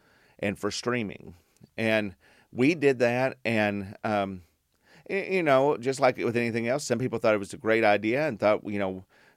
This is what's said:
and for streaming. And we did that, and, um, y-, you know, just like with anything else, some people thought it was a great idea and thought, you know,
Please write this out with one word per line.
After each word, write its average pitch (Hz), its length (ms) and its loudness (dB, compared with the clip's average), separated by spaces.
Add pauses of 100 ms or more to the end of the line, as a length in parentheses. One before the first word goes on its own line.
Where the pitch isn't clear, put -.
(420)
and 95 160 -4
for 101 140 -4
streaming. 113 640 -6 (420)
And 110 380 0 (360)
we 139 240 2
did 139 240 2
that, 123 460 0
and, 104 580 0
um, 98 380 -2 (680)
y-, 190 220 -4
you 185 120 0
know, 139 340 4
just 131 220 -4
like 131 180 2
with 107 200 0
anything 117 300 -2
else, 139 160 -2
some 117 160 -2
people 117 200 -4
thought 110 140 4
it 104 60 2
was 98 140 -8
a - 40 -14
great 110 260 2
idea 110 440 2
and 113 120 -6
thought, 104 260 4
you 101 140 -6
know, 95 260 -4 (320)